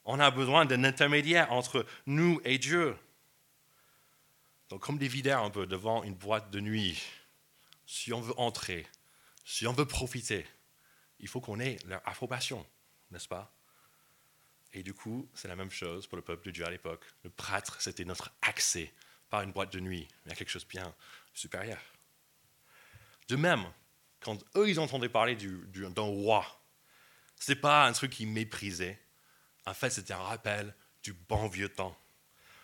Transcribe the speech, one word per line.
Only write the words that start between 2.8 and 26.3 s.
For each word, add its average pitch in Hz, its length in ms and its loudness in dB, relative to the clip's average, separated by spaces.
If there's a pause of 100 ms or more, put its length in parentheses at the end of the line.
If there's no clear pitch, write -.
Donc, 98 120 -12
comme 147 160 -2
des 139 100 0
videurs 131 360 2
un 104 80 0
peu 95 160 -2
devant 98 360 0
une 98 120 -8
boîte 101 340 -2
de 101 100 -6
nuit, 104 400 -2 (840)
si - 260 -6
on 117 80 -2
veut 117 200 -4
entrer, 95 480 -2 (580)
si - 220 -2
on 127 60 2
veut 139 120 2
profiter, 117 640 -4 (720)
il 104 80 -14
faut 127 120 -10
qu'on 107 200 -8
ait 127 260 -4
leur 92 220 -10
approbation, 123 580 -6 (460)
n'est-ce 87 160 -14
pas ? 95 260 -10 (1200)
Et 95 100 -10
du 95 100 -10
coup, 117 400 -10
c'est - 140 -14
la 90 80 -10
même 95 160 -8
chose 90 360 -8
pour - 80 -12
le 85 60 -8
peuple 85 240 -10
de 92 60 -8
Dieu 82 140 -6
à 85 40 -4
l'époque. 85 340 -10 (200)
Le 90 80 -16
prêtre, - 480 -4
c'était 90 260 -6
notre - 260 -8 (120)
accès, - 500 0 (360)
pas 104 140 0
une 95 80 -8
boîte 95 220 -4
de 95 60 -6
nuit, 90 280 -6 (180)
mais 82 60 -12
à - 40 -12
quelque - 160 -8
chose 90 120 -8
de - 60 -20
bien 92 240 -10 (400)
supérieur. 92 460 -8 (1500)
De 123 80 -2
même, 147 300 4 (540)
quand 107 240 -8 (120)
eux, 208 140 6
ils 170 100 2
entendaient 127 300 -2
parler 120 260 4
du, 95 320 -8
du, 95 220 -10
d'un 90 140 -4
roi, 101 580 2 (720)